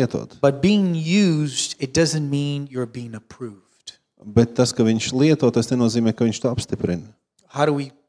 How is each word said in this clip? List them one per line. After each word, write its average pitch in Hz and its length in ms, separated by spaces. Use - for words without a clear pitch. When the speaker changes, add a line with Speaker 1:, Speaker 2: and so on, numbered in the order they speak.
Speaker 1:
lietot. - 400
Speaker 2:
But 139 200
being 190 340
used, 160 840
it 131 140
doesn't 156 360
mean 143 420
you're 127 200
being 117 220
approved. - 840
Speaker 1:
Bet 117 300
tas, 123 180
ka 123 100
viņš 110 300
lieto, 139 400
tas 117 160
nenozīmē, 117 460
ka 120 100
viņš 110 160
to 127 80
apstiprina. 107 640
Speaker 2:
How 143 160
do 151 80
we 139 180